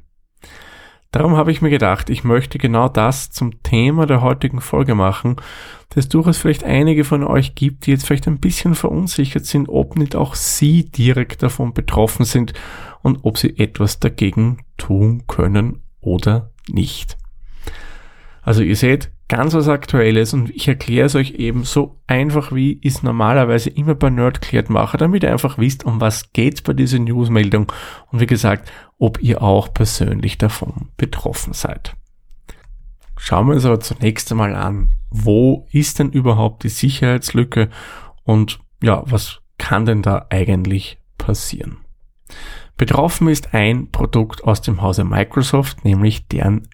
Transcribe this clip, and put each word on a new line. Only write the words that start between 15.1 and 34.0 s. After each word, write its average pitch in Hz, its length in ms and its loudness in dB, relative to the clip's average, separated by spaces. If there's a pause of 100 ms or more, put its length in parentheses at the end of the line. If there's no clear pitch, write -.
können 104 580 0 (180)
oder 107 500 0 (160)
nicht. - 500 -4 (1200)
Also 113 200 4
ihr 95 140 2
seht, 131 340 2 (180)
ganz 139 280 0
was 156 120 2
Aktuelles 113 680 2
und 127 160 0
ich - 160 -4
erkläre 127 400 2
es 139 80 0
euch 135 160 0
eben 117 320 -2
so - 420 -2
einfach, 139 460 0
wie 131 220 0 (100)
ich 135 100 2
es - 80 -6
normalerweise 117 720 2
immer 147 240 0
bei 139 160 2
Nerdklärt 123 580 0
mache, 104 280 0
damit 180 260 2
ihr 131 80 2
einfach 135 260 -2
wisst, 131 260 0
um 113 160 -2
was 110 320 -2
geht's 120 300 0
bei 135 120 -2
dieser 131 260 0
Newsmeldung 113 720 2 (400)
und 117 80 -2
wie 117 80 2
gesagt, 104 440 0 (280)
ob - 240 2
ihr - 180 2
auch 101 320 2
persönlich 101 640 -2
davon - 580 -4
betroffen - 580 -4
seid. - 420 -8 (1200)
Schauen 98 300 2
wir 147 80 4
uns 131 100 2
aber 117 140 4
zunächst - 520 -4